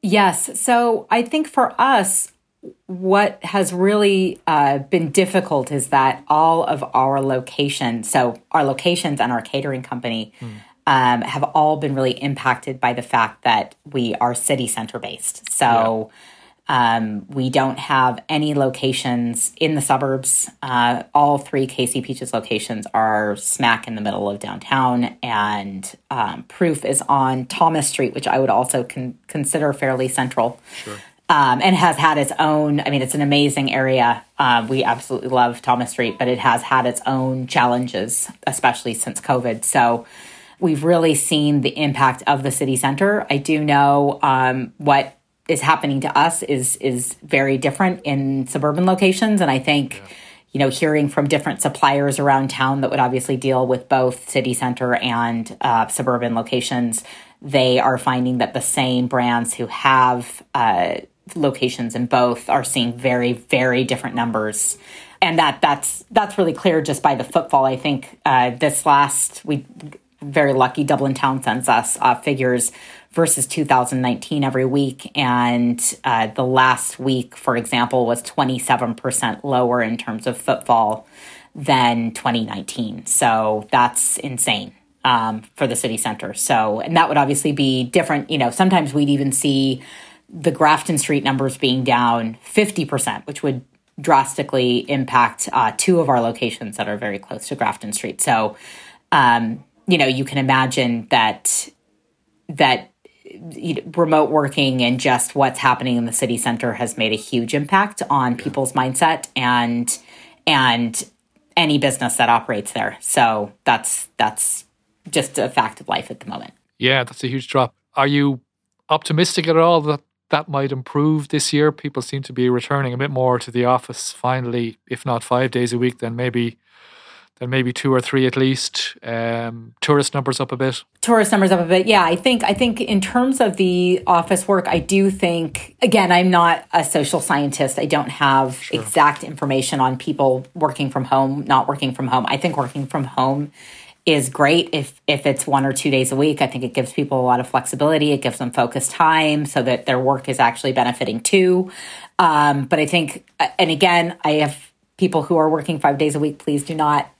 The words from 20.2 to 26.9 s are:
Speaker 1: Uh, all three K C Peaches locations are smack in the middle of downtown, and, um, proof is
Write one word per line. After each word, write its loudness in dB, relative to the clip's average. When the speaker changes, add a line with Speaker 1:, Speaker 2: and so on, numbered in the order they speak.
Speaker 1:
Uh, 0
all 4
three -2
K -2
C -2
Peaches -10
locations -4
are 2
smack -2
in -8
the -6
middle -2
of -6
downtown, -2
and, -4
um, -6
proof -2
is 0